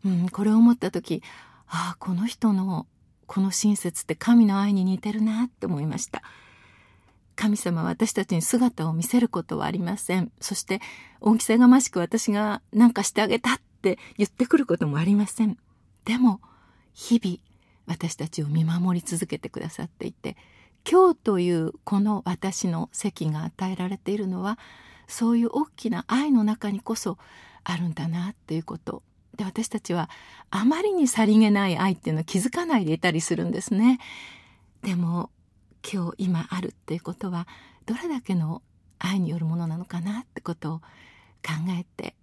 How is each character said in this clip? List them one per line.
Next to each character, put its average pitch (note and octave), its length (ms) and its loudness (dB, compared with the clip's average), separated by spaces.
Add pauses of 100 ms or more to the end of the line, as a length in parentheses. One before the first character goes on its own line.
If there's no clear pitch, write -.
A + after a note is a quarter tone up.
う G3 60 0
ん、 F3+ 200 0
こ G3+ 140 -4
れ G#3+ 80 4
を A3 60 6
思 A#3 140 10
っ A#3+ 40 4
た F#3 140 -4
時、 E3+ 320 -4 (480)
「あ F3 240 -6
あ、 - 60 -16
こ F#3 160 -4
の G3 100 -2
人 A#3 260 0
の F#3 360 -2 (400)
こ - 140 -2
の F#3+ 100 2
親 G#3 240 2
切 - 260 -6
っ - 40 -10
て D#3 100 -4
神 A#3 320 6
の G3 120 2
愛 G3+ 140 2
に F#3 120 2
似 F#3 120 0
て G#3 140 -6
る G#3+ 100 -4
な」 A3 240 0
っ B3 40 -10
て - 180 -8
思 D#3 140 -2
い D#3 40 -4
ま D3+ 140 -4
し - 80 -8
た。 - 160 -10 (1120)
神 G#3 220 0
様 E3+ 260 -2
は F3 60 0
私 G#3+ 220 0
た G3 140 -2
ち - 80 -4
に E3 80 0
姿 A#3+ 460 0
を D#3+ 60 -2
見 E3 100 -2
せ A#3+ 160 2
る A#3 100 2
こ E3+ 140 -6
と D#3 160 -6
は D3+ 60 -4
あ D3+ 60 -2
り F3+ 80 -4
ま F3+ 160 -2
せ F#3 240 -2
ん。 E3+ 120 -4 (100)
そ - 140 -6
し - 80 -6
て G3 180 -6 (400)
恩 A3 160 4
着 - 60 -2
せ A3+ 160 2
が B3 80 10
ま B3+ 120 10
し - 100 0
く F3+ 100 -2
私 G#3 320 -2
が G#3 300 -2 (120)
何 A#3 180 8
か - 120 -2
し - 80 -2
て G#3 100 0
あ G#3+ 60 2
げ A#3 120 0
た B3 140 2
っ - 80 -2 (200)
て F#3 160 0 (200)
言 G#3 100 2
っ - 20 -14
て - 160 0
く D#4+ 120 4
る C#4 80 2
こ F3 120 0
と D#3 100 0
も C#3+ 100 -2
あ D#3+ 80 0
り G3+ 100 4
ま G3+ 100 2
せ A3 200 -2
ん。 G3+ 120 -2 (460)
で A3+ 140 -2
も、 A#3 240 4 (500)
日 - 320 0
々 F3+ 140 -4 (480)
私 E3 300 -6
た D#3 120 -8
ち D#3+ 160 -6
を D3 40 -4
見 D#3+ 180 2
守 F3 340 0
り E3 60 -10
続 E3+ 200 -4
け D3+ 120 -8
て - 100 -12
く - 140 -12
だ D#3+ 80 -10
さ - 140 -10
っ E3+ 40 -10
て - 180 -14
い - 60 -8
て、 - 240 -12 (540)
今 F4+ 240 6
日 - 20 -2
と G3 240 0
い F3 120 2
う D#3+ 220 0 (120)
こ G3+ 160 0
の G#3 240 0
私 F3+ 420 -4
の E3 240 -4
席 D#3+ 380 -4
が D3+ 160 -4
与 F#3 260 -6
え F#3 60 -6
ら F#3 100 -6
れ F#3+ 100 -6
て - 140 -8
い G#3 60 -2
る G3+ 100 -4
の F3+ 140 -4
は、 G#3 180 -4 (480)
そ A#3 240 0
う A#3 60 4
い A#3 80 2
う - 60 -2
大 D4+ 160 0
き - 220 -8
な F3+ 180 -4
愛 C#4 240 0
の A3+ 120 4
中 G#3 280 -2
に G3 100 -6
こ A3+ 140 -4
そ - 220 -6 (460)
あ F3 140 -4
る F3 100 -2
ん D#3 60 -4
だ E3 160 -4
な F3 220 -4
っ - 40 -16
て - 200 -8
い E3 40 -2
う D#3+ 40 -8
こ - 140 -12
と。 - 240 -12 (360)
で、 G3+ 80 -4
私 A3 240 -6
た A3 100 -6
ち - 140 -6
は E3 160 -2 (400)
あ G3 160 -2
ま D#4 160 4
り G4+ 120 2
に D#4 140 4
さ A3 180 2
り G#3+ 120 6
げ G#3+ 140 6
な G3 180 2
い E3 80 0
愛 F#3 160 2
っ - 40 -4
て - 120 -6
い D#3 40 0
う - 20 0
の D#3+ 60 -2
を - 40 -4
気 F#3 140 -2
づ A#3+ 100 0
か F4 160 -4
な D4 140 2
い F3+ 60 0
で D#3 80 0
い D#3+ 60 -2
た F3+ 120 2
り D#3+ 100 0
す - 120 -4
る E3 120 -2
ん E3+ 60 -4
で F#3 100 -4
す - 120 -4
ね。 A#3+ 260 4 (840)
で F#3 140 -2
も、 F3 340 -2 (520)
今 F3 300 -4
日 - 60 -14
今 F3+ 320 -2
あ F#3 100 -6
る F3+ 100 -6
っ - 40 -10
て - 200 -10
い E3+ 40 -4
う - 40 -10
こ F3 120 -10
と F#3 180 -8
は、 F3 160 -6 (380)
ど A3+ 100 -4
れ E4+ 140 -8
だ C#4 100 -4
け F#3+ 160 -4
の D#3+ 260 -4 (380)
愛 F#3 220 -2
に E3 80 -2
よ E3 100 -4
る D#3+ 60 -4
も D#3+ 100 -2
の E3+ 120 -4
な D#3+ 100 -6
の F3 80 -10
か E3+ 160 -8
な G#3 200 -6
っ - 40 -18
て - 160 -14
こ E3+ 120 -8
と D#3+ 200 -8
を D#3+ 60 -10
考 - 760 -16 (160)
え F3 160 -6 (100)
て - 280 -12